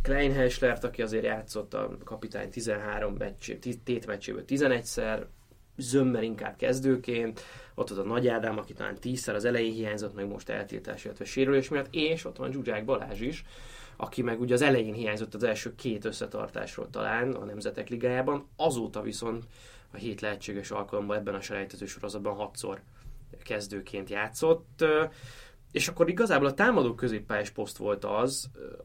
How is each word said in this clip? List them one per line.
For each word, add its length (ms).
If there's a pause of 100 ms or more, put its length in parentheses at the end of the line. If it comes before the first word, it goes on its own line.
Klein 320
Heislert, 500
aki 180
azért 220
játszott 500
a 300
kapitány 460
tizenhárom 640
meccs-, 460
ti-, 240
tét 220
meccséből 400
tizenegyszer, 840 (500)
Zömmel 460
inkább 320
kezdőként, 840 (340)
ott 140
volt 120
a 60
Nagy 200
Ádám, 300
aki 160
talán 260
tízszer 360
az 100
elején 280
hiányzott, 420
meg 120
most 220
eltiltás, 560
illetve 200
sérülés 440
miatt, 220
és 340
ott 120
van 140
Zsuzsák 340
Balázs 360
is, 220 (520)
aki 260
meg 180
ugye 140
az 80
elején 320
hiányzott 400
az 100
első 320
két 300
összetartásról 840
talán 420
a 140
Nemzetek 440
Ligájában, 680
azóta 460
viszont 420 (480)
a 60
hét 240
lehetséges 500
alkalommal 440
ebben 200
a 60
selejtező 440
sorozatban 500
hatszor 460 (640)
kezdőként 640
játszott. 720
Ö, 220 (680)
és 160
akkor 220
igazából 380
a 60
támadó 420
középpályás 540
poszt 280
volt 280
az, 500
ö, 40 (260)